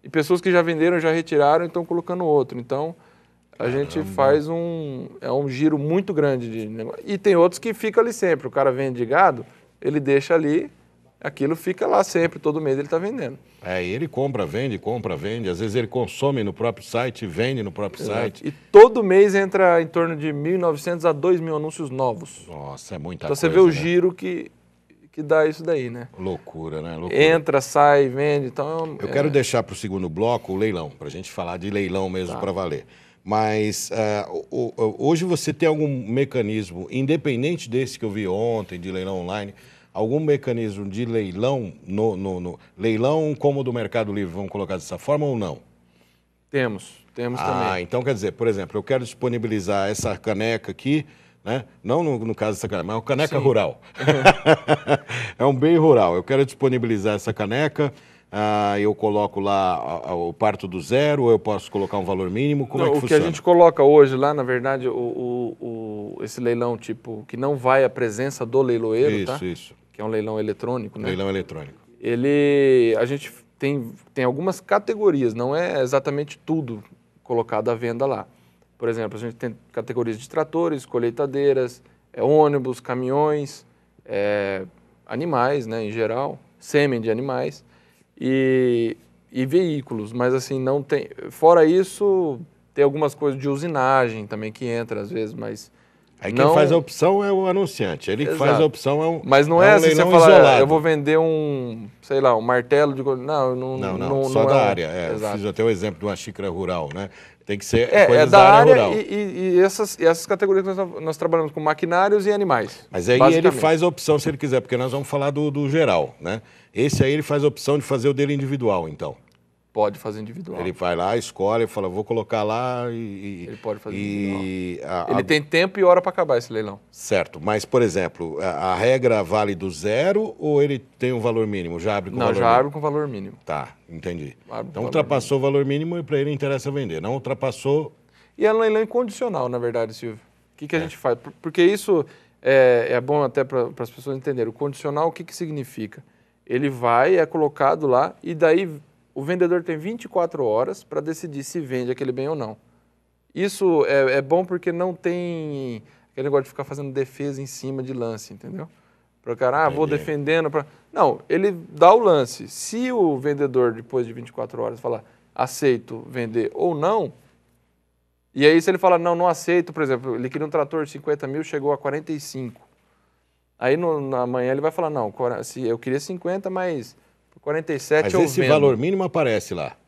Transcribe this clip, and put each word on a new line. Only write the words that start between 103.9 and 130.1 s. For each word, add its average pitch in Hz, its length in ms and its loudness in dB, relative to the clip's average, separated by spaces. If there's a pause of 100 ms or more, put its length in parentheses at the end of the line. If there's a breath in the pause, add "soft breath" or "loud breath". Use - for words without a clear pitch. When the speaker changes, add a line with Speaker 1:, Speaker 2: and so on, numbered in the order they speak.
Speaker 2:
não, - 120 -4
Speaker 1:
não, 135 140 0
Speaker 2:
só 131 180 0
Speaker 1:
não - 60 4
Speaker 2:
da 139 80 4
Speaker 1:
é - 20 6
um 110 120 4
Speaker 2:
área, 87 180 -2
é, 85 220 -6
eu 110 60 -4
Speaker 1:
Exato. 104 220 -4
Speaker 2:
fiz 104 80 -6
até 104 180 -2
o 117 60 4
exemplo 95 300 -4
de 104 60 -10
uma 98 100 -4
xícara 95 340 -10
rural, 87 460 -6
né? 95 140 -10 (360 loud breath)
Tem 101 140 -6
que - 60 -14
ser - 280 2
Speaker 1:
É, 202 100 8
é - 40 10
Speaker 2:
coisas - 240 6
Speaker 1:
da 196 80 10
Speaker 2:
da 190 100 12
área 208 100 10
Speaker 1:
área 233 260 10
Speaker 2:
rural. 196 80 0
Speaker 1:
e, 214 200 -4
e, 185 440 -2
e - 20 8
essas, 196 400 2
e - 60 0
essas 165 200 4
categorias 190 400 0
que 196 80 -4
nós, 180 300 -6
nós 160 140 -6
trabalhamos 165 340 0
com 156 80 -8
maquinários 180 680 2
e 208 60 2
animais, 170 580 0
Speaker 2:
Mas 90 180 -4
aí 123 100 6
ele 135 60 8
Speaker 1:
basicamente. 160 380 6
Speaker 2:
faz 156 220 4
a 180 40 4
opção, 156 300 0
se 143 100 -2
ele 147 100 -4
quiser, 131 240 0
porque - 160 -4
nós 127 160 -2
vamos 139 140 -6
falar 143 220 -2
do, 147 220 -2
do 143 180 -4
geral, 104 500 2
né? 98 220 -6 (320 soft breath)
Esse 139 300 0
aí 135 80 2
ele 151 100 0
faz 147 220 -2
a 147 40 4
opção 143 300 0
de 143 60 -4
fazer 135 260 0
o 139 60 0
dele 143 180 0
individual, 123 560 -2
então. 73 260 -10 (560)
Speaker 1:
Pode 104 280 -2
fazer 107 220 -10
individual. 110 400 -12
Speaker 2:
Ele 90 100 -4
vai 87 240 -2
lá, 95 220 0
escolhe, 110 500 -2
fala, 98 220 -6
"Vou 95 120 -6
colocar 110 420 -4
lá" 123 480 -4
e, 117 40 -8
e 101 540 -12
Speaker 1:
Ele 107 80 -16
pode 107 240 -8
fazer 107 120 -10
Speaker 2:
e 98 60 -8 (800)
Speaker 1:
individual. 71 140 -8 (120)
Speaker 2:
a, - 60 -4
Speaker 1:
Ele 101 80 -2
Speaker 2:
a 98 60 -16
Speaker 1:
tem 151 180 2
tempo 180 380 0
e - 20 4
hora 180 180 6
pra 180 100 -4
acabar 151 260 0
esse 117 160 -4
leilão. 104 260 -6 (100)
Speaker 2:
Certo, - 540 -4
mas, 104 220 -2
por 123 160 2
exemplo, 85 600 -2
a, 92 300 -2
a 90 40 0
regra 117 460 2
vale 104 320 0
do 92 160 -6
zero 131 680 -2